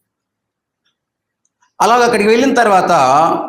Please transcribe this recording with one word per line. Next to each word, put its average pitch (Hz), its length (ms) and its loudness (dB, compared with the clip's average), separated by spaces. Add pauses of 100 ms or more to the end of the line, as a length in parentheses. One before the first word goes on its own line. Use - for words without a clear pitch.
(1800)
అలాగ 240 220 2
అక్కడికి 214 260 -2
వెళ్ళిన 254 240 0
తర్వాత 196 380 0 (580)